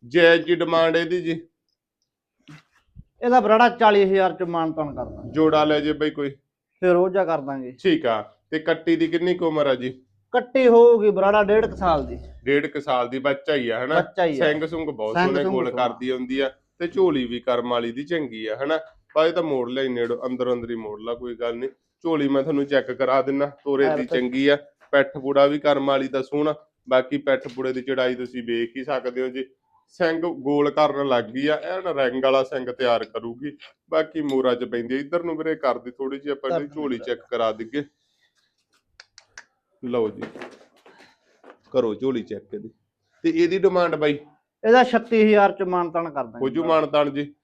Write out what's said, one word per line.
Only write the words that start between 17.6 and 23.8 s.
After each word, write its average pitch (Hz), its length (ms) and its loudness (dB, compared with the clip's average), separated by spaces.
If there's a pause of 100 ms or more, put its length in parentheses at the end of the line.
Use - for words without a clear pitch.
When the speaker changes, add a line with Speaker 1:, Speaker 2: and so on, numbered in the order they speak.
Speaker 1:
ਵਾਲੀ 120 220 -2
ਦੀ 131 120 -10
ਚੰਗੀ 135 420 -6
ਆ 110 180 -6
ਹਨਾ? 156 160 0 (360)
ਬਾਈ 160 160 4
ਤਾਂ 170 120 -2
ਮੋੜ 131 260 -2
ਲਿਆ 135 200 -2
ਨੇੜੋ, 120 360 -2
ਅੰਦਰ 127 280 -2
ਅੰਦਰ 117 160 -6
ਹੀ 117 60 -4
ਮੋੜ 107 260 -10
ਲਾ, 117 120 -6
ਕੋਈ 120 220 -10
ਗੱਲ 117 200 -6
ਨਹੀਂ। 127 140 -8 (340)
ਝੋਲੀ 156 240 0
ਮੈਂ 139 160 2
ਤੁਹਾਨੂੰ 143 220 0
ਚੈੱਕ 139 260 0
ਕਰਾ 131 300 0
ਦਿੰਨਾ, 139 240 -2
ਤੋਰੇ 139 440 0